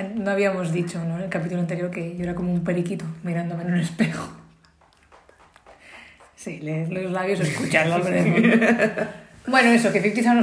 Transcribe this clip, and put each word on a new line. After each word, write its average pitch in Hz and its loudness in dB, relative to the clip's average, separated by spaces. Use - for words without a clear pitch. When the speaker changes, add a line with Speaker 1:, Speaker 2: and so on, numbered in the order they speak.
Speaker 1:
no, 202 -4
no 196 -2
habíamos 190 0
dicho, 170 -4
¿no? 165 -4
En 180 -6
el 185 -6
capítulo 175 -4
anterior 175 -4
que 175 -8
yo 175 -6
era 175 -4
como 180 -4
un 170 0
periquito 175 -2
mirándome 170 -4
en 175 -2
un 180 2
espejo. - -2
Sí, 165 -12
leer 160 -4
los 185 -4
labios, 185 -2
escucharlo, 165 0
pero 180 2
Speaker 2:
<laughs> 226 4
Speaker 1:
bueno, 240 6
eso, 233 6
que 202 2
fifty 214 0
se 226 2
han 240 6